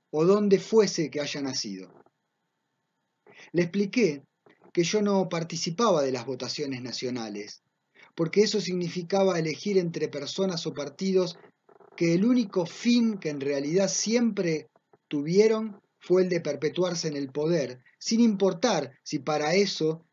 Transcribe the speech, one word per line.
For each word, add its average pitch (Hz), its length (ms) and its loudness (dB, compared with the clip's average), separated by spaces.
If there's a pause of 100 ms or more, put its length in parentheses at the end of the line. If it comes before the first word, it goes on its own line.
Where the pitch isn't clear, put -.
o 151 140 0
donde 196 340 4
fuese 190 520 2
que 147 100 -8
haya 143 220 -6
nacido. 101 500 -8 (1600)
Le 170 120 0
expliqué 196 600 0 (480)
que 170 140 0
yo 208 160 0
no 196 260 2
participaba 170 720 0
de 131 120 0
las 120 120 -6
votaciones 131 560 -8
nacionales, 117 800 -8 (540)
porque 165 260 0
eso 214 200 2
significaba 180 760 0
elegir 165 400 -2
entre 165 300 -2
personas 165 580 -4
o 156 80 -6
partidos 170 640 -2 (580)
que 170 200 2
el 190 100 4
único 233 400 2
fin 226 540 2
que 160 100 -6
en 143 120 -6
realidad 143 480 0
siempre 202 800 0 (380)
tuvieron 208 720 2 (200)
fue 185 240 2
el 185 60 0
de 175 120 -2
perpetuarse 160 680 -2
en 147 60 -6
el 139 160 -6
poder, 147 480 -2 (200)
sin 226 220 2
importar 190 800 2
si 151 160 -6
para 151 340 0
eso 165 600 0